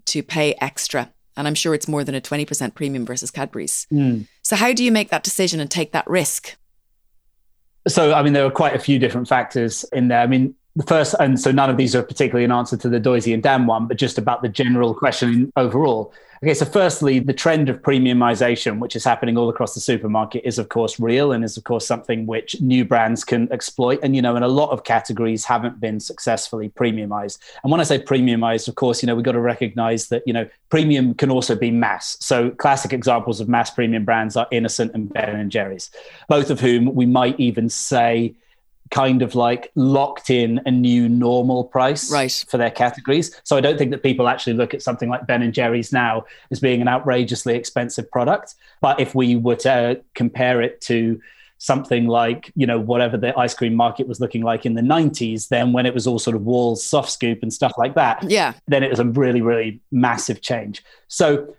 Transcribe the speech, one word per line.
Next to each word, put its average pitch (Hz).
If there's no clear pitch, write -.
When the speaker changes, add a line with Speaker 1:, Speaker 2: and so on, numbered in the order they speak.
Speaker 1:
to -
pay 151
extra. 135
And 143
I'm 151
sure 160
it's 147
more 147
than 135
a 131
twenty 147
percent 135
premium 135
versus 123
Cadbury's. -
Speaker 2:
Mm. 127
Speaker 1:
So -
how 240
do 240
you 240
make 214
that 160
decision 170
and 143
take 170
that 156
risk? -
Speaker 2:
So, 151
I 147
mean, 147
there 139
are 131
quite 143
a 131
few 139
different 123
factors 120
in 123
there. 120
I 120
mean, 131
the 151
first, 151
and 135
so 135
none 135
of 123
these 127
are 123
particularly 123
an 120
answer 123
to 123
the 120
Doisy 117
and 113
Dam 127
one, 113
but 120
just 123
about 120
the 123
general 123
question 123
overall. 123
Okay, 147
so 143
firstly, 151
the 135
trend 156
of 127
premiumization, 120
which 120
is 113
happening 117
all 120
across 117
the 113
supermarket, 110
is 120
of 110
course 113
real 127
and 117
is 110
of 110
course 117
something 113
which -
new 127
brands 113
can 120
exploit. 127
And, 135
you 131
know, 120
and 120
a -
lot 143
of 131
categories 113
haven't 120
been 107
successfully 110
premiumized. 104
And 139
when 170
I -
say 143
premiumized, 120
of 117
course, 123
you 123
know, 117
we've 117
got 127
to 120
recognize 117
that, 117
you 127
know, 113
premium 143
can 139
also 127
be 117
mass. 113
So 123
classic 139
examples 117
of 107
mass 117
premium 113
brands 110
are 120
Innocent 117
and 107
Ben 107
and 104
Jerry's, 98
both 143
of 127
whom 123
we 127
might 127
even 117
say 117
kind 131
of, 123
like, 120
locked 139
in 120
a 131
new 120
normal 123
price 131
Speaker 1:
Right. 135
Speaker 2:
for 131
their 117
categories. 135
So -
I 135
don't 147
think 139
that 139
people 127
actually 123
look 117
at 135
something 120
like 117
Ben 120
and 117
Jerry's 120
now 117
as 120
being 123
an 120
outrageously 123
expensive 123
product. 131
But 139
if 131
we 123
were 117
to 123
compare 123
it 120
to 113
something 131
like, 117
you 139
know, 117
whatever 120
the 120
ice 123
cream 117
market 117
was 120
looking 117
like 117
in 117
the 117
nineties, 127
then 123
when 127
it 123
was 120
all 120
sort 113
of 104
Wall's 120
Soft 139
Scoop 117
and 113
stuff -
like 131
that, 139
Speaker 1:
Yeah. 175
Speaker 2:
then 139
it 131
was 127
a 120
really, 123
really 113
massive 120
change. 107
So 147